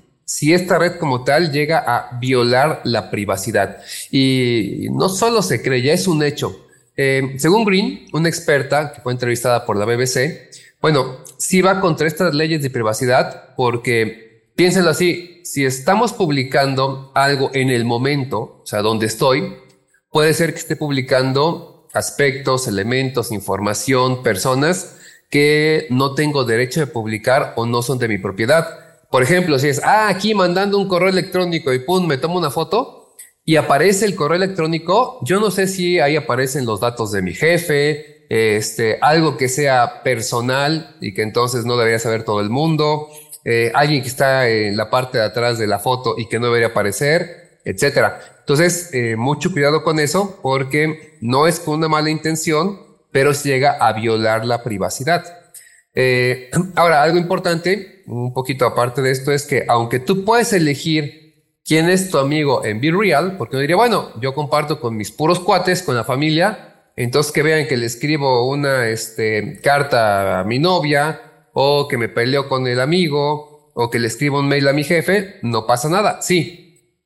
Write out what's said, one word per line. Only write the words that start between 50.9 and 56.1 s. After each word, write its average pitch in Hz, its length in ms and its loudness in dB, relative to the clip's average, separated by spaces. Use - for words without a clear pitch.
no 131 260 2
es 165 140 0
con 151 140 -4
una 160 120 0
mala 156 220 0
intención, 160 720 -2
pero 139 200 4
sí 139 140 -6
llega 135 240 2
a 117 220 2
violar 110 500 0
la 120 220 -2
privacidad. 117 580 -2
Eh, 127 540 0